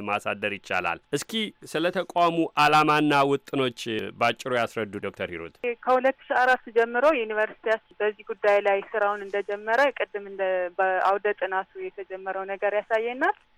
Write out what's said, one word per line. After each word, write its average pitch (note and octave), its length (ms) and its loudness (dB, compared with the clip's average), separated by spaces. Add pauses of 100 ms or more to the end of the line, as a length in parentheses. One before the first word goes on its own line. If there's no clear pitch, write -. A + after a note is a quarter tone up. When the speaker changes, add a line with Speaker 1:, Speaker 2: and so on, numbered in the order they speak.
Speaker 1:
ማሳደር G#2 520 -4
ይቻላል። F2+ 460 -4 (120)
እስኪ - 220 -4 (320)
ስለ D#3 260 -4
ተቋሙ F3 460 0 (180)
ዓላማና D3+ 560 4 (140)
ውጥኖች C3+ 540 -2 (360)
ባጭሩ A#2 400 0
ያስረዱ A2+ 440 -2
ዶክተር G2 300 -6
ሂሩት። E2 240 -12 (260)
Speaker 2:
ከሁለት B3+ 400 2
ሺ - 160 -6
አራት B3+ 360 2
ጀምሮ A#3 320 2 (120)
ዩኒቨርሲቲያችን G#3+ 800 -4
በዚህ G#3 300 -2
ጉዳይ G3+ 340 2
ላይ G3+ 260 2
ስራውን G#3 360 -2
እንደጀመረ G3+ 580 -2 (140)
ቅድም G#3 320 -6
እንደ G3 160 -8 (300)
በአውደ F#3+ 540 2 (100)
ጥናቱ F#3+ 340 -4 (100)
የተጀመረው F#3+ 680 -8
ነገር G3 280 -2
ያሳየናል። A#3+ 640 0 (220)